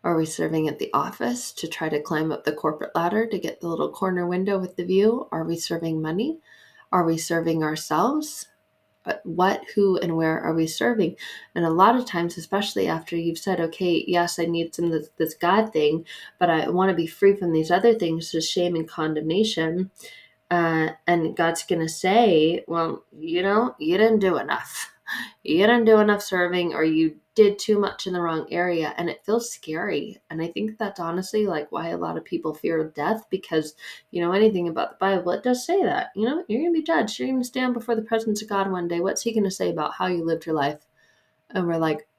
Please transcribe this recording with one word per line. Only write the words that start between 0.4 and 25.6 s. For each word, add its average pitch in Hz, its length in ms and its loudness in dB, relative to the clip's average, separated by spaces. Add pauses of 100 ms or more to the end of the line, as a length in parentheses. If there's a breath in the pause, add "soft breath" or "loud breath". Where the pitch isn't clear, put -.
at - 100 -4
the - 160 -4
office 240 600 -4
to - 140 -8
try 160 220 -6
to 151 100 -2
climb 156 320 -2
up 151 120 -6
the 151 80 0
corporate - 440 -6
ladder 180 300 0
to 214 140 -4
get - 200 -8
the 175 80 -8
little 165 220 -2
corner 180 380 -2
window 190 320 -2
with 180 160 -8
the 175 100 -6
view? 202 460 2
Are 160 120 -4
we 165 140 -4
serving 165 420 -4
money? 196 380 -2 (540 soft breath)
Are 180 120 4
we 165 140 2
serving 165 460 0
ourselves? 170 840 -2 (560)
Uh, - 100 -4 (100)
what, 180 400 0 (100)
who, 196 240 4
and 165 180 -2
where 160 240 2
are 160 140 -2
we 160 140 2
serving? 214 480 0 (400 loud breath)
And 170 100 0
a 165 60 0
lot 196 240 6
of 247 100 -2
times, 170 320 -4
especially 196 500 -2
after 165 280 -4
you've 165 240 -2
said, 185 200 -2
"Okay, 170 480 0
yes, 175 300 0
I 170 80 0
need 170 300 -2
some 170 100 -2
of 170 60 2
this, 151 260 -4
this 156 160 -2
God 214 400 2
thing, 156 320 2 (320 loud breath)
but 175 140 2
I 160 180 0
wanna 185 240 2
be 165 140 -2
free 196 280 4
from 185 180 -2
these 160 180 2
other 214 240 6
things, 165 360 -2
just 160 200 -2
shame 175 240 0
and 160 120 -2
condemnation." 165 1000 0 (640 loud breath)
Uh, 165 380 2 (180)
and 170 280 2
God's 170 280 0
gonna 165 260 0
say, 180 800 4
"Well, 165 360 -4 (160)
you 165 220 -4
know, 214 380 2
you 165 180 0
didn't 220 220 6
do 185 180 2
enough." - 540 -6 (520 loud breath)
You 156 140 2
didn't 226 280 6